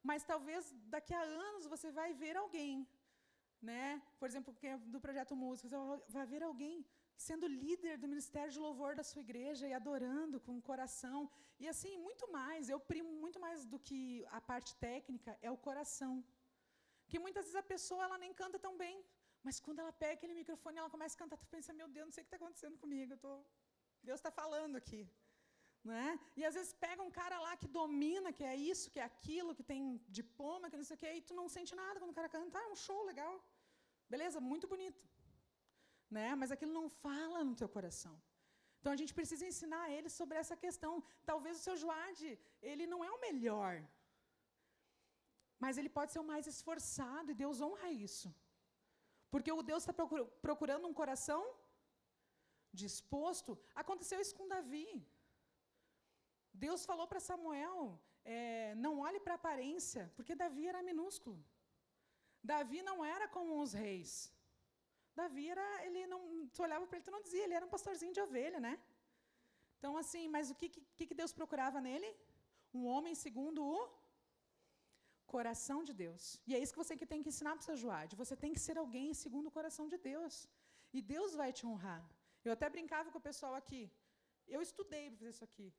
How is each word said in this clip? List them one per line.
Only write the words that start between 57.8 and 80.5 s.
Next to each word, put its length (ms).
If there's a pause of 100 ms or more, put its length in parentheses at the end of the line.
é, 380 (100)
"Não 80 (140)
olhe 200
pra 140
aparência", 640 (120)
porque 280
Davi 280
era 180
minúsculo. 480 (1120)
Davi 280 (100)
não 80 (180)
era 100 (100)
como 280
os 80
reis. 400 (1080)
Davi 240 (100)
era, 120 (200)
ele 140 (120)
não, 80 (340)
tu 120
olhava 200
pra 100
ele, 120
tu 80
não 100
dizia, 180
ele 140
era 80
um 80
pastorzinho 420
de 100
ovelha, 400
né? 60 (1040)
Então, 200
assim, 280 (100)
mas 180
o 80
que, 80
que, 400
que 120
Deus 120
procurava 480
nele? 280 (720)
Um 140
homem 220 (100)
segundo 360 (120)
o 180 (1400)
coração 440 (100)
de 60 (100)
Deus. 180 (260)
E 80
é 60
isso 120
que 100
você 160
que 120
tem 100
que 100
ensinar 240
pro 120
seu 140
Joad. 400
Você 200
tem 140
que 100
ser 160
alguém 320
segundo 340
o 100
coração 340
de 60 (120)
Deus. 240 (580)